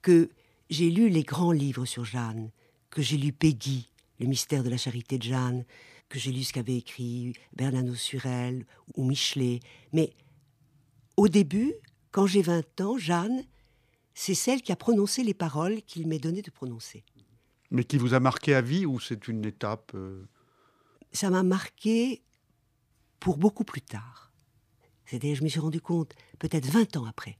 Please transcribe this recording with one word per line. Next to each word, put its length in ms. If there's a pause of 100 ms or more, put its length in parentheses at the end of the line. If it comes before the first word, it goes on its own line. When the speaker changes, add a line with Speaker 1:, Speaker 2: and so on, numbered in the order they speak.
Speaker 1:
que 280 (400)
j'ai 200
lu 180
les 140
grands 300
livres 320
sur 200
Jeanne, 460 (400)
que 120
j'ai 140
lu 160
Peggy, 580 (300)
Le 60
mystère 360
de 80
la 60
charité 420
de 60
Jeanne, 400 (440)
que 100
j'ai 140
lu 120
ce 80
qu'avait 240
écrit 580 (200)
Bernardo 400
Surel 720 (300)
ou 100
Michelet. 560 (320)
Mais 180 (1040)
au 120
début, 460 (380)
quand 140
j'ai 160
vingt 380
ans, 160
Jeanne, 480 (720)
c'est 200
celle 280
qui 80
a 60
prononcé 480
les 100
paroles 480
qu'il 240
m'est 140
donné 220
de 80
prononcer. 540 (680)
Speaker 2:
Mais 100
qui 160
vous 160
a 60
marqué 340
à 60
vie 260
ou 140
c'est 260
une 180
étape, 500
euh ? 300 (880)
Speaker 1:
Ça 180
m'a 120
marqué 800 (960)
pour 180
beaucoup 280
plus 180
tard. 500 (720)
C'est-à-dire, 280
je 80
me 60
suis 120
rendu 200
compte, 340 (240)
peut-être 280
vingt 300
ans 100
après 340